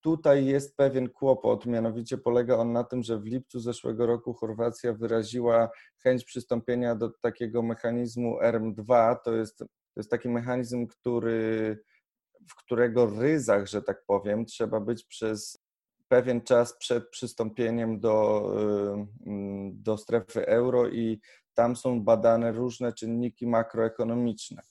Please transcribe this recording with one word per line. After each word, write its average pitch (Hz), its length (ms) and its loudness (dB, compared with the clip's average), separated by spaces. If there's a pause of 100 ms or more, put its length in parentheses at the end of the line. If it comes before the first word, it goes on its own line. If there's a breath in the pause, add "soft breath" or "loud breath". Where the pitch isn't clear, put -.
tutaj 156 420 4
jest 139 320 0
pewien 131 320 2
kłopot, 117 560 2
mianowicie 117 520 -2
polega 120 400 2
on 117 140 0
na 117 120 0
tym, 127 200 -6
że 110 160 -4
w 104 60 -12
lipcu 123 340 -8
zeszłego 117 460 -4
roku 117 280 -2
Chorwacja 117 600 -4
wyraziła 117 760 2 (280 loud breath)
chęć 127 260 0
przystąpienia 120 720 -2
do 110 160 -4 (100)
takiego 117 400 -4
mechanizmu 117 800 -4
R 113 140 2
M 110 180 -4
dwa. 117 420 4
To 117 180 -4
jest, 113 240 -4
to 107 80 -14 (320)
jest 104 140 -6
taki 123 180 -4
mechanizm, 120 580 -4
który, 110 880 -2 (720)
w - 60 -20
którego 120 500 2
ryzach, 110 600 0
że 101 140 -4
tak - 240 -8
powiem, 104 400 0
trzeba 110 340 -4
być 113 240 -6
przez - 600 -8 (420)
pewien 123 340 4
czas 120 360 2
przed 117 320 -4
przystąpieniem 113 880 -4
do, 107 460 2 (800)
y, - 40 -12
mm, 98 540 -8
do 107 140 -2
strefy 110 500 -2
euro 123 420 4
i 113 300 -2 (340 soft breath)
tam 120 220 4
są 123 280 -2
badane 117 480 4
różne 120 420 -4
czynniki 117 540 -6
makroekonomiczne. 113 1200 -2